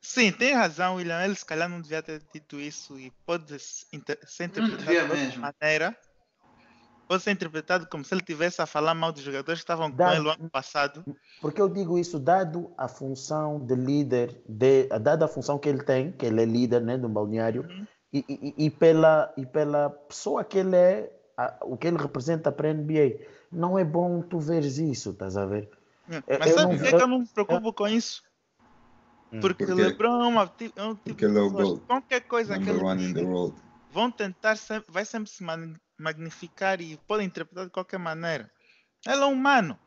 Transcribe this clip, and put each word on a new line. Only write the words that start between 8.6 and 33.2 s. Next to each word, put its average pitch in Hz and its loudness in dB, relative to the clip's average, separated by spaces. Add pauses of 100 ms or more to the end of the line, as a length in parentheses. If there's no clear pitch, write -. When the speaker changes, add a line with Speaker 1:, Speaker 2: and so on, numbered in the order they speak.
Speaker 1:
a 156 -2
falar 156 0
mal 165 -2
dos 147 -12
jogadores 139 -6
que - -16
estavam 165 -2
com 131 -12
Speaker 3:
Dado 175 6
Speaker 1:
ele 151 0
o 156 0
ano 160 -6
passado. 143 -2 (380)
Speaker 3:
Porque 151 -4
eu 202 4
digo 175 -2
isso, 170 -2
dado 170 0
a 131 -4
função 147 -6
de 120 0
líder, 127 0
de, 131 6 (160)
dada 156 4
a - 0
função 143 -4
que 143 -4
ele 135 0
tem, 131 0
que 131 -4
ele 110 2
é - 4
líder, 120 2
né, 120 -2
do 123 -4
balneário, 110 -2
Speaker 1:
Uhum. 185 -14 (260)
Speaker 3:
e, 143 -2
e, 143 -8
e, 151 2
e - 4
pela, 160 6
e 135 -8
pela 147 0
pessoa - -6
que - -2
ele 185 2
é, 185 4 (240)
a, 123 -4
o - -6
que 151 -4
ele 175 2
representa 147 -2
para 147 -2
a 156 2
N 151 -2
B 156 2
A, - 2 (220)
não 175 0
é 185 4
bom 175 0
tu 175 -6
veres 147 0
isso, 143 -2
estás 95 -6
a 98 0
ver? 104 -4 (440)
Speaker 1:
É, 143 -2
Speaker 3:
Eu, 139 0
Speaker 1:
mas 160 4
Speaker 3:
eu 170 8
Speaker 1:
sabe - 6
Speaker 3:
não, - 0
Speaker 1:
por 143 0
que 262 6
Speaker 3:
eu, - 10
Speaker 1:
eu 254 6
não 254 2
me 233 -4
preocupo 214 -2
Speaker 3:
eu 214 -8
Speaker 1:
com 202 -2
isso? 220 -2 (1080)
Speaker 3:
Hum. 110 -10
Speaker 1:
Porque 190 0
Speaker 4:
Por 190 -2
Speaker 1:
o - 2
Speaker 4:
quê? - 6
Speaker 1:
LeBron 233 2
é 240 4
uma 226 4
ti-, - -14
é 196 -8
um 220 -4
tipo - -12
Speaker 4:
Porque - -2
Speaker 1:
de 104 6
Speaker 4:
ele 208 6
é - 6
o 101 4
Speaker 1:
pessoa 98 2
que 95 2
Speaker 4:
goat. - -6
Speaker 1:
qualquer 254 0
coisa 226 -2
que - -2
Speaker 4:
Number - 2
Speaker 1:
ele 185 0
Speaker 4:
one - 0
in 90 -2
the 82 -2